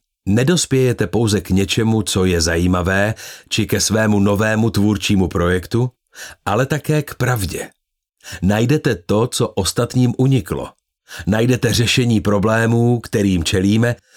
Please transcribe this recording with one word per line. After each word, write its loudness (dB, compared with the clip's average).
nedospějete 2
pouze 0
k -8
něčemu, 2
co 0
je 2
zajímavé, 0
či -2
ke -2
svému 2
novému 2
tvůrčímu 0
projektu, -2
ale 0
také -2
k -10
pravdě. -4
Najdete 0
to, -2
co -2
ostatním -2
uniklo. 0
Najdete 2
řešení 2
problémů, 2
kterým 0
čelíme, 2